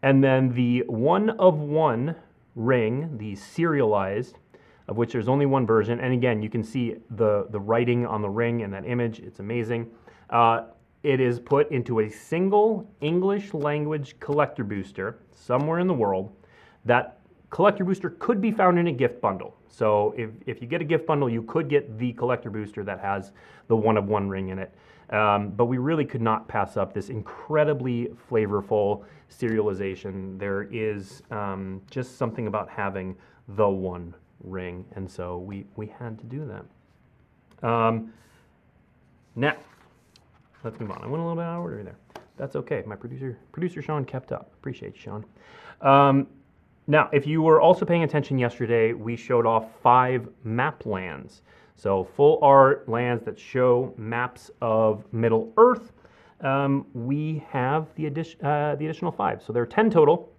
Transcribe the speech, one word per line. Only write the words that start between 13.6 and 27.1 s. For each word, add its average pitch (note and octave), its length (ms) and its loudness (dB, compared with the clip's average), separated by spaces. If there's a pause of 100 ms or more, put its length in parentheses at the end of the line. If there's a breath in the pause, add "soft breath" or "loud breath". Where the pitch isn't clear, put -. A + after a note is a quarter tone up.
collector C#3+ 420 -2
booster G2+ 560 -6 (120)
somewhere D3 480 -2
in F3+ 80 0
the F#3 60 0
world. G2+ 380 -2 (540 soft breath)
That A#2+ 340 0 (300)
collector G3 340 2
booster F#3 280 -4
could - 280 0
be G#3+ 120 0
found F3+ 280 4
in E3+ 80 2
a E3 60 0
gift B2 260 0
bundle. G2 360 -4 (120)
So G#2+ 500 2
if, A2+ 120 -6 (160)
if - 160 -10
you A#2+ 60 -12
get C3+ 140 -4
a D#3+ 40 -6
gift D#3+ 200 -2
bundle, C#3+ 240 0
you A2+ 140 -4
could D3 260 -4
get C#3 300 0
the B2 140 -4
collector B2 360 -4
booster G#2 360 -10
that F#2+ 160 -8
has G2 320 -6 (340 loud breath)
the A2+ 80 4
one G#2+ 220 4
of G2 100 0
one G2+ 220 -2
ring F#2+ 200 -6
in F#2+ 100 -8
it. F#2+ 140 -12 (360 soft breath)
Um, G#2 400 2
but G#2+ 160 0
we B2+ 140 -2
really D3 260 -2
could - 160 -6
not A2 260 0
pass - 300 -4
up F#2+ 160 -2
this - 160 -8
incredibly B2+ 1000 -2 (200)